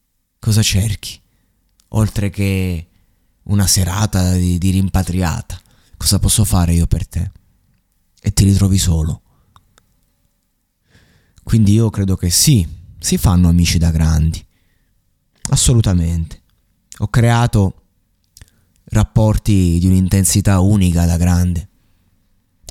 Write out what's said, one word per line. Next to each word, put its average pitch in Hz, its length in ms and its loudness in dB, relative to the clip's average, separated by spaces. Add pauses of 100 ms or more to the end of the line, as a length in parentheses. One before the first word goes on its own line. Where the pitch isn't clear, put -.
(380)
Cosa 110 240 0
cerchi? - 580 -4 (720)
Oltre 107 360 -2
che 92 560 -4 (580)
una 101 220 0
serata 92 680 0
di, 90 240 0
di 95 120 0
rimpatriata, 90 880 -4 (360)
cosa - 240 -2
posso 101 240 0
fare 85 300 0
io 85 120 2
per - 220 -2
te?" - 220 -6 (920)
E - 120 -4
ti - 120 2
ritrovi 98 340 2
solo. 80 440 -2 (2250)
Quindi 107 300 2
io 110 180 2
credo 98 260 -2
che 90 140 -4
sì, 95 500 0 (220)
si 185 160 -4
fanno 90 300 2
amici 85 300 2
da 82 120 2
grandi. 80 540 0 (1080)
Assolutamente. 90 920 0 (560)
Ho 101 100 -6
creato 117 760 0 (1040)
rapporti 98 960 2
di 90 60 0
un'intensità 92 760 2
unica 90 440 2
da 85 120 0
grande. 87 520 0 (1040)